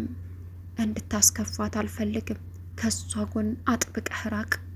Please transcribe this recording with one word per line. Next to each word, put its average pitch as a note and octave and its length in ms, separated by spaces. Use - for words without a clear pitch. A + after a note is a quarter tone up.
እንድታስከፋት G#3+ 960
አልፈልግም። G#3+ 680
ከሷ A3+ 200
ጎን G#3+ 220
አጥብቀህ - 640
ራቅ" G#3+ 220